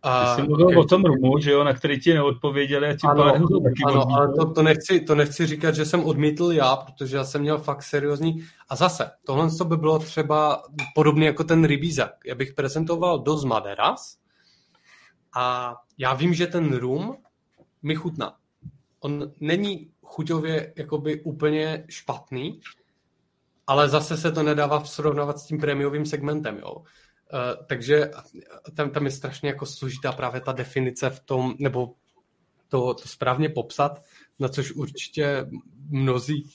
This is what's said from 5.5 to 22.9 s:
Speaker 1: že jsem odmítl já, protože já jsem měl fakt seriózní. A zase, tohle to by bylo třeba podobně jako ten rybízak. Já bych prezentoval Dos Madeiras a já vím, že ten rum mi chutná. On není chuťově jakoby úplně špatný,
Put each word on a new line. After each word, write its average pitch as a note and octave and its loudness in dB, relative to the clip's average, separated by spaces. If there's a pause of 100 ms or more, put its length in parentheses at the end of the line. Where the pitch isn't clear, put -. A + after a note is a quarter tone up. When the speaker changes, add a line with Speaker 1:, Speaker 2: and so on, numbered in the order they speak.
Speaker 1:
že D3+ 0
jsem D#3 0
odmítl D3+ 2
já, C3+ 4
protože C3+ -8
já C3+ -2
jsem C#3+ -4
měl D3+ 0
fakt C#3+ -6
seriózní. D3 -2 (240)
A C3+ -6
zase, E3 0 (140)
tohle D3+ 0
to F3+ -2
by E3 0
bylo D#3 2
třeba D3+ 0 (320)
podobně D3+ 6
jako D#3 0
ten E3 4
rybízak. C#3+ 0 (140)
Já C3 -8
bych C3 -6
prezentoval D#3+ -2
Dos C#3+ -2
Madeiras A2 -2 (1160)
a B2 -2 (240)
já C3 0
vím, E3 0
že E3+ 0
ten E3+ -2
rum D3 -4 (680)
mi D3+ -2
chutná. D#3+ -8 (640)
On D3 -8
není F3 -4 (120)
chuťově D#3+ -4
jakoby D3+ -6
úplně D#3 -2
špatný, - -10 (1040)